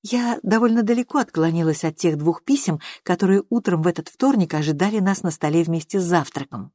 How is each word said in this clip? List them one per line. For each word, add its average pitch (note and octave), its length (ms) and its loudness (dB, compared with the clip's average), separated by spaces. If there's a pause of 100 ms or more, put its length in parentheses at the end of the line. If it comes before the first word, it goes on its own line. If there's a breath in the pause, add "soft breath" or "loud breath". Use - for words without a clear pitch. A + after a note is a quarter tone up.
Я A#3+ 400 -2
довольно A3+ 400 2
далеко A#3+ 380 0
отклонилась D#3+ 640 0
от D#3 120 -2
тех D#3+ 220 0
двух D#3 260 -2
писем, C4+ 360 0 (240 loud breath)
которые F#3+ 480 2
утром F#3+ 320 0
в E3+ 40 2
этот F3 220 -4
вторник B3+ 460 0
ожидали D#3 420 0
нас F#3+ 240 0
на F3+ 80 -2
столе D#3 320 0
вместе E3 380 -2
с F#3 40 0
завтраком. D3+ 720 -2